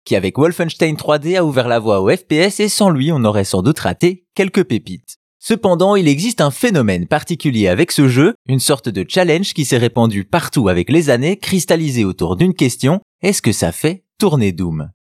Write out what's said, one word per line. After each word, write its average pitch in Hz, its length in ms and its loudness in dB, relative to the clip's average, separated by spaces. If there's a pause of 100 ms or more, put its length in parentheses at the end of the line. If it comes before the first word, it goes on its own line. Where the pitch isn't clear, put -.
qui - 100 0
avec 95 220 -2
Wolfenstein 165 580 0
trois 151 240 -2
D 165 160 -4
a 180 80 2
ouvert 127 240 0
la 117 120 0
voie 104 220 0
au 98 80 2
F 180 160 0
P 151 120 0
S 170 240 0
et 208 80 0
sans 196 200 2
lui, 147 220 0
on 135 140 0
aurait 104 180 2
sans 95 180 -2
doute 139 180 0
raté - 440 -2 (100)
quelques 190 300 0
pépites. 92 540 -8 (220)
Cependant, 202 580 2
il 180 100 2
existe 160 320 0
un 147 120 2
phénomène 113 540 0
particulier 135 640 -2
avec 95 240 2
ce 143 160 4
jeu, 139 260 4 (140)
une 131 140 0
sorte - 260 -2
de 95 180 -4
challenge 180 480 0
qui 156 120 -4
s'est 127 120 0
répandu 113 460 0
partout 135 460 0
avec 87 200 0
les 147 200 2
années, 135 260 0
cristallisé 160 680 -2
autour 90 320 -2
d'une 175 160 2
question, 147 480 0 (200)
est-ce 196 200 -2
que 113 100 0
ça - 220 -2
fait 175 320 -4 (140)
tourner 143 320 2
Doom ? 80 380 -6 (280)